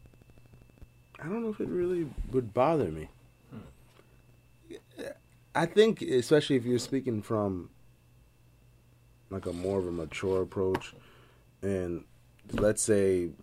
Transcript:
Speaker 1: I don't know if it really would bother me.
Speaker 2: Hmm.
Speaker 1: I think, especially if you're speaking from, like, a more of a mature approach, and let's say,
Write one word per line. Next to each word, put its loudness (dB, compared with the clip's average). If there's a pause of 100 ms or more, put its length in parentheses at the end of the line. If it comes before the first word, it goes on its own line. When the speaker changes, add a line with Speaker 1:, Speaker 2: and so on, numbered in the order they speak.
(1200)
Speaker 1:
I -12
don't -6
know -4
if -8
it -4
really -2 (240)
would 0
bother 2
me. -10 (440)
Speaker 2:
Hmm. -20 (520)
Speaker 1:
I 2
think, 6
especially 4
if 2
you're 2
speaking -2
from, -2 (1600)
like, -8
a -4
more 0
of -2
a -4
mature -2
approach, -2 (680)
and -4 (500)
let's 2
say, 4 (140)